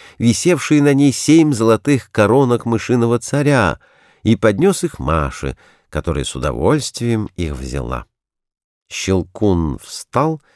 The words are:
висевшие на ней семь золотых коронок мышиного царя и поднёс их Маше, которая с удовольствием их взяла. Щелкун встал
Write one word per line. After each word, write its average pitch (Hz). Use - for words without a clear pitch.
висевшие 147
на 143
ней 139
семь 151
золотых 113
коронок 120
мышиного 117
царя 135
и 113
поднёс 113
их -
Маше, 69
которая 71
с -
удовольствием 104
их 82
взяла. 64
Щелкун 90
встал -